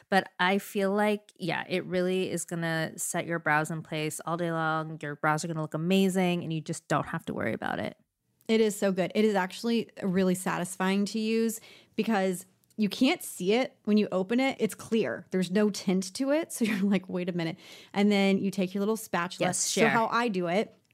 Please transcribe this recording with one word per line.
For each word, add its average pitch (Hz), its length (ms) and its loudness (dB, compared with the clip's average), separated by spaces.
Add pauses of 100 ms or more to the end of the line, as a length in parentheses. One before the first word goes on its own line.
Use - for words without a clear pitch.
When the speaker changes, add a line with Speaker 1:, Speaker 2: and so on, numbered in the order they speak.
Speaker 1:
But 190 220 2 (100)
I 185 160 4
feel 196 360 -2
like, 208 440 0
yeah, 156 320 -4
it 180 160 -2
really 185 460 0
is 165 160 -4
gonna 165 500 -4
set - 300 -4
your 170 120 -4
brows 156 320 0
in 156 120 -6
place 156 420 -6
all 165 140 -4
day 170 120 -2
long. 160 520 -2
Your 147 140 -8
brows 156 280 0
are 170 40 -6
gonna 160 120 -4
look 151 140 -6
amazing, 180 680 2
and 160 120 -6
you 156 80 -4
just - 260 -8
don't 143 200 0
have - 180 -8
to - 80 -6
worry - 180 -4
about - 280 -4
it. - 180 -8 (500)
Speaker 2:
It 220 140 4
is 208 160 2
so 196 140 2
good. 180 220 -2
It 214 120 4
is 214 80 2
actually 202 560 -2 (120)
really 185 320 2
satisfying 185 720 -2
to 202 140 -4
use 220 420 0 (360)
because 190 500 0 (320)
you 214 100 2
can't 269 340 2
see - 300 -2
it 233 320 0
when 214 140 4
you 202 120 4
open 190 300 0
it. 269 180 2
It's 214 160 -2
clear. 160 560 -2
There's 185 200 0
no 208 180 4
tint 190 460 0
to 269 160 -2
it. 320 220 0
So - 120 -2
<laughs> - 0 -
you're 208 140 0
like, 190 300 2
"Wait 180 200 -4
a 185 40 -4
minute." 165 260 -4 (340)
And 202 180 4
then 196 280 4
you 196 120 0
take 185 240 -2
your 202 60 -2
little 214 160 0
spatula. 175 540 -2
Speaker 1:
Yes, - 80 -2
Speaker 2:
So - 240 0
Speaker 1:
share. - 80 6
Speaker 2:
how 226 180 4
I 240 200 2
do 185 200 -2
it, 185 260 0 (200)